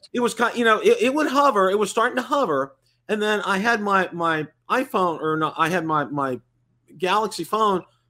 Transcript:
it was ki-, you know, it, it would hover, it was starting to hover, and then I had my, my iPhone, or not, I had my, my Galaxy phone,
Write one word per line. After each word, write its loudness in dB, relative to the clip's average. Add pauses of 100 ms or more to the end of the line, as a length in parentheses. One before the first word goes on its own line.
(140)
it -4
was 0
ki-, -2
you 0
know, 4
it, 6
it 2
would 0
hover, 2
it 0
was -2
starting 0
to -2
hover, -2 (360)
and -2
then -2
I -2
had 0
my, 2
my -2 (240)
iPhone, 0
or -2
not, -2
I 2
had 0
my, 0
my -4 (560)
Galaxy -2
phone, 0 (260)